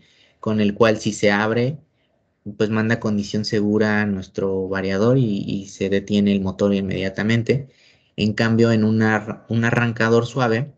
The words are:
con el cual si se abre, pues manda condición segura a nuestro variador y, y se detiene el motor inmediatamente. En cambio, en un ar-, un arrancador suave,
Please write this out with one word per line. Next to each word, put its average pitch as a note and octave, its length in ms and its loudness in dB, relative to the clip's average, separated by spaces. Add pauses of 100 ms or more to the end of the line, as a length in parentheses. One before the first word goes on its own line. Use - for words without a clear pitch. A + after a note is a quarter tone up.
(400)
con G#2+ 200 -2
el G2+ 140 0
cual A2 240 2
si G#2+ 140 -4
se G#2 180 2
abre, A2+ 480 0 (760)
pues G#2+ 140 0
manda A2 300 0
condición G#2 440 -4
segura G#2 580 0
a G#2 40 0
nuestro F#2+ 640 -4
variador F#2+ 500 0
y, G#2+ 280 0
y G2 220 -6
se G2 200 -4
detiene G2+ 440 2
el G2 80 2
motor G2 340 0
inmediatamente. G2 960 -2 (480)
En G#2+ 160 0
cambio, A2+ 400 4
en A2 120 4
un A2 180 2
ar-, A2 460 -2
un A2+ 160 0
arrancador A#2 640 2
suave, B2 520 -2